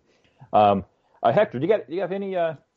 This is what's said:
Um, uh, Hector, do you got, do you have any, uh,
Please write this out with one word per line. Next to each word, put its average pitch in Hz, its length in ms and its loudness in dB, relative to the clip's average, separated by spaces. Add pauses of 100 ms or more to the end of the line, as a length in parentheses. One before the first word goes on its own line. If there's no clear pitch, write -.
(540)
Um, 101 320 4 (380)
uh, 120 100 2
Hector, 208 240 0
do 139 80 -4
you 196 80 2
got, 180 160 -4
do 151 60 -10
you 185 60 -4
have 175 100 -6
any, 196 240 -8
uh, 165 180 -2 (240)